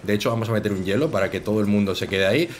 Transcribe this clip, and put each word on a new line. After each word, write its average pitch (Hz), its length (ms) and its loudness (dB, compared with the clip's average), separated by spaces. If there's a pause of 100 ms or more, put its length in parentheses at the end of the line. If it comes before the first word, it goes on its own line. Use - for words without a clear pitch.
De 190 120 0
hecho, 117 160 0
vamos 113 180 -2
a 110 40 0
meter 104 200 0
un 95 120 -4
hielo 120 260 0
para 95 200 0
que 95 100 -4
todo 107 200 0
el 104 60 2
mundo 101 280 2
se - 140 -4
quede 95 180 2
ahí. 147 220 2 (120)